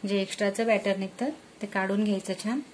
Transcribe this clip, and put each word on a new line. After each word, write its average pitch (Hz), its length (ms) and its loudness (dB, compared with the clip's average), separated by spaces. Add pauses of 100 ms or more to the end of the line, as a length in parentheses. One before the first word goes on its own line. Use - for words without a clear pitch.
जे 196 140 2
एक्स्ट्राचं 202 440 0
बॅटर 202 320 4
निघतं 196 320 -4 (320)
ते 202 60 -6
काढून 202 360 0
घ्यायचं 196 300 0 (100)
छान 233 160 -2 (140)